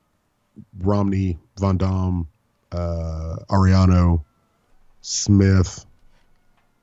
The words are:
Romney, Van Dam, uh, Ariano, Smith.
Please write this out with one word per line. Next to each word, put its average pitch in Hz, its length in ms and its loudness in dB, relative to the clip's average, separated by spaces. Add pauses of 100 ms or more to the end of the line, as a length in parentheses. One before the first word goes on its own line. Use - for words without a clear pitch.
(840)
Romney, 95 560 -2 (200)
Van 95 200 0
Dam, 92 480 -2 (460)
uh, 82 640 -8 (120)
Ariano, 92 720 4 (800)
Smith. 98 880 0 (960)